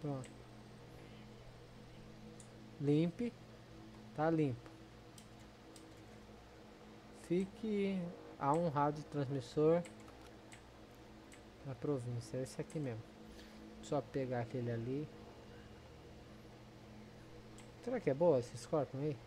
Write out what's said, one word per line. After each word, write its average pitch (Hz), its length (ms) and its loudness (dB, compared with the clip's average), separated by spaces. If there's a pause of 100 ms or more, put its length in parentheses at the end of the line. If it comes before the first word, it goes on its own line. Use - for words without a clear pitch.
Pronto. 139 260 0 (2500)
Limpe. 170 500 6 (800)
Tá 156 160 6
limpo. 151 400 4 (2500)
Fique 196 760 2 (400)
a 139 140 4
um 170 160 8
raio 147 240 6
de 147 140 -2
transmissor 147 760 6 (1800)
na 139 80 -4
província. 123 640 0
Esse 131 220 -2
aqui 156 200 -2
mesmo. 120 220 0 (800)
Só 147 200 2
pegar 127 400 2
aquele 120 320 0
ali. 127 340 0 (2750)
Será 247 160 0
que 175 120 6
é 135 40 8
boa 147 260 10
esse - 180 -2
Scorpion 135 420 2
aí? 143 280 2